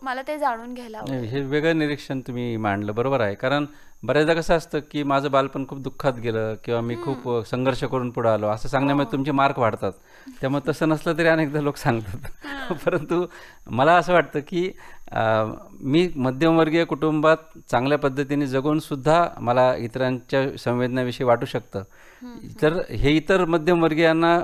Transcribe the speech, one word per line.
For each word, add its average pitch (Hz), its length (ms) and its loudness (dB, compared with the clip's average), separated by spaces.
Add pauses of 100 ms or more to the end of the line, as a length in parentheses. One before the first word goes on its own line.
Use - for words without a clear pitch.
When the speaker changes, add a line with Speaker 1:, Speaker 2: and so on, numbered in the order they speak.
Speaker 1:
मला 262 200 -6
ते 302 160 -6
जाणून 247 360 -2
घ्यायला 233 280 -12
Speaker 2:
नाही, 135 180 -6
Speaker 1:
आवडेल. 113 120 -6
Speaker 2:
हे 139 100 -2
वेगळं 151 380 2
निरीक्षण 147 400 -4
तुम्ही 120 380 -6
मांडलं, 104 380 -2
बरोबर 127 260 0
आहे. 101 140 0
कारण 143 300 -2 (380)
बऱ्याचदा 147 300 4
कसं 165 240 2
असतं 156 220 -4 (120)
की 147 120 -2
माझं 139 280 0
बालपण 135 360 2
खूप 139 120 -10
दुःखात 131 340 -2
गेलं 113 400 -4 (100)
किंवा 117 180 -2
मी 117 120 -4
Speaker 1:
हम्म. 120 200 -6
Speaker 2:
खूप, 123 240 -4
अ, 110 80 -4
संघर्ष 127 380 0
करून 123 260 -2
पुढे 117 200 0
आलो 104 180 2
असं 107 220 -2
सांगण्यामुळे 139 360 2
Speaker 1:
हो. - 60 -10
Speaker 2:
तुमचे 139 200 -2
मार्क 139 280 2
वाढतात. 107 320 0 (500)
त्यामुळे 139 280 -2
तसं 156 200 0
नसलं 156 280 0
तरी 165 100 2
अनेकदा 156 340 2
लोक 143 160 -2
सांगतात. 113 480 -2
Speaker 1:
हां. 277 480 -8
Speaker 2:
<laughs> 156 120 -6
परंतु 170 400 0 (400)
मला 139 280 4
असं 175 200 4
वाटतं 156 260 2
की, 175 320 -4 (400)
अ, 113 100 -2 (580)
मी 165 360 2
मध्यमवर्गीय 156 680 2
कुटुंबात 156 540 2 (340)
चांगल्या 135 260 2
पद्धतीने 143 500 0
जगून 135 320 0
सुद्धा 151 480 2 (100)
मला 127 380 4
इतरांच्या 127 840 -2
संवेदनाविषयी 123 720 -2
वाटू 120 180 4
शकतं. - 340 -6
Speaker 1:
हम्म, - 540 -18
हम्म. 208 140 -16 (140)
Speaker 2:
तर 156 320 0
हे 120 180 2
इतर 180 340 4
मध्यमवर्गीयांना, 165 1000 4